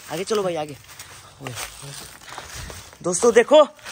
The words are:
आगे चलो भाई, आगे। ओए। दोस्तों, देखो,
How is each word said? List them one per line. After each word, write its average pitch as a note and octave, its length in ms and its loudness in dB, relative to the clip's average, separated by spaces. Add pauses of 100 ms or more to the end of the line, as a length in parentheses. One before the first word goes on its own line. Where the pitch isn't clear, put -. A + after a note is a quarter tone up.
(120)
आगे E3 120 -6
चलो G#3 200 -2
भाई, F3+ 140 -2
आगे। D3+ 200 -8 (600)
ओए। C3 140 -14 (1500)
दोस्तों, F#3 320 2
देखो, C4+ 280 8 (300)